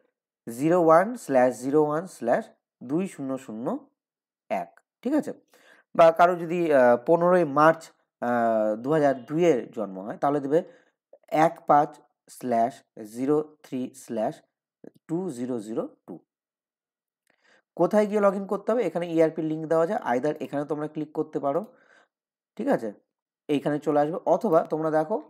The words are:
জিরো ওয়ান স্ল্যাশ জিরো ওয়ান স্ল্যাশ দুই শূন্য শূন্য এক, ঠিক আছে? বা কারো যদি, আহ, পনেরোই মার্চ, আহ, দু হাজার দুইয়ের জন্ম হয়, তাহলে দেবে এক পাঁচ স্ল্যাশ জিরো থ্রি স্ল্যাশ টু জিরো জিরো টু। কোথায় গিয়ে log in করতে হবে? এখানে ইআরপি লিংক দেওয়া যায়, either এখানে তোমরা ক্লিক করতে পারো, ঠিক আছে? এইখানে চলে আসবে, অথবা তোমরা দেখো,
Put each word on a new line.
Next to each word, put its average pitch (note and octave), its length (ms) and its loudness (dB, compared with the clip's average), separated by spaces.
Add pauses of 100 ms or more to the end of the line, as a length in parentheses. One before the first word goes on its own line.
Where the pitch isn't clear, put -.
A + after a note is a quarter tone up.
(580)
জিরো E3 240 2
ওয়ান F3 340 4
স্ল্যাশ B2+ 440 0
জিরো C#3 220 0
ওয়ান D3+ 240 -2
স্ল্যাশ D#3 380 -2 (380)
দুই D#3+ 260 -4
শূন্য C3+ 300 -10
শূন্য C3 500 -10 (600)
এক, F#2 320 -8 (220)
ঠিক C4+ 120 -4
আছে? D4+ 180 -2 (640)
বা E3 160 8
কারো F3 240 4
যদি, E3+ 360 -2
আহ, C3+ 240 6 (100)
পনেরোই E3+ 380 4
মার্চ, D#3 460 2 (300)
আহ, A2+ 560 0
দু B2 160 -4
হাজার C#3 320 0
দুইয়ের D3 460 0
জন্ম G2 300 -10
হয়, A#2 160 -12
তাহলে D3 240 0
দেবে C#3 220 0 (680)
এক E3 380 0
পাঁচ D3+ 340 2 (280)
স্ল্যাশ A#2+ 540 -4 (320)
জিরো C#3+ 480 -2
থ্রি B2+ 320 -10
স্ল্যাশ A#2+ 480 -6 (640)
টু F3 220 -4
জিরো B2 280 -6
জিরো A2+ 300 -8 (180)
টু। E2+ 120 -16 (1600)
কোথায় G#3 300 2
গিয়ে G#3 140 -2
log G3 180 2
in G3 80 -8
করতে G3 260 -4
হবে? A#3+ 100 0
এখানে F3 300 -4
ইআরপি D#3+ 300 2
লিংক D#3 240 -6
দেওয়া D#3+ 200 2
যায়, G3+ 160 -4
either B2+ 380 -2
এখানে C#3+ 260 -8
তোমরা D3+ 220 -6
ক্লিক D3+ 240 -8
করতে D3+ 280 -6
পারো, C#3+ 340 -4 (840)
ঠিক A#3 120 -6
আছে? A2+ 240 -2 (560)
এইখানে D3 300 -2
চলে D3 220 0
আসবে, D#3 260 -2
অথবা F3 380 2
তোমরা D#3 260 -4
দেখো, D#3 400 -2